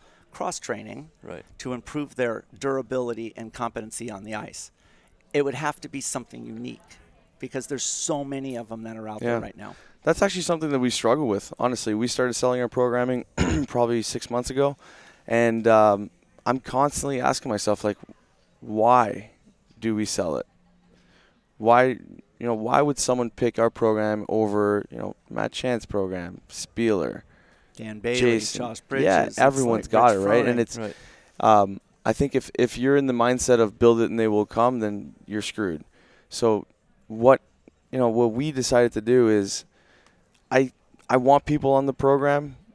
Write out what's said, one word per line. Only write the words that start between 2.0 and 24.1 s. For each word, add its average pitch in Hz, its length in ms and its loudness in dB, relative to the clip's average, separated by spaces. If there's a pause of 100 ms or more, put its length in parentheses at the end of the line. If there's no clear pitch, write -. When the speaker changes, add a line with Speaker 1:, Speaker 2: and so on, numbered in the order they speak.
Speaker 1:
their 117 300 -2 (120)
durability 123 800 -4
and 113 180 -12
competency 117 560 -10
on 101 140 -12
the 110 120 -12
ice. - 360 -12 (640)
It 143 100 2
would 135 120 -4
have 147 260 -6
to 147 80 -16
be 139 120 -10
something 120 440 -10
unique, 117 520 -14 (420)
because 131 280 -10
there's 131 160 -6
so 147 400 -4
many 135 340 -8
of 110 140 -12
'em 113 120 -12
that 113 140 -12
are 110 100 -12
out 107 140 -12
there 117 160 -2
Speaker 3:
Yeah. - 20 -4
Speaker 1:
right 107 180 -12
now. 101 180 -18 (280)
Speaker 3:
That's 165 180 -2
actually 185 220 0
something 160 280 -2
that 139 80 0
we 123 100 2
struggle 127 380 2
with, 101 320 -2
honestly. 117 340 -2
We 113 140 -2
started 123 260 -2
selling 123 280 0
our 120 80 -2
programming 123 560 0 (100)
<clears throat> 156 320 -2
probably 120 340 0
six - 300 -8
months 123 180 -4
ago, 139 280 0 (500)
and, 113 400 2
um, 107 420 6 (360)
I'm 127 140 0
constantly 139 600 -2
asking 131 300 -2
myself, 104 340 -2
like, 104 140 -2 (640)
why 110 720 2 (480)
do 113 160 -2
we 107 100 -2
sell 85 320 -4
it? - 80 -8 (1120)
Why, 117 280 6
you 113 600 -8
know, 120 80 -2
why 117 280 2
would 147 180 0
someone 123 320 0
pick - 260 -2
our 113 120 4
program 107 600 0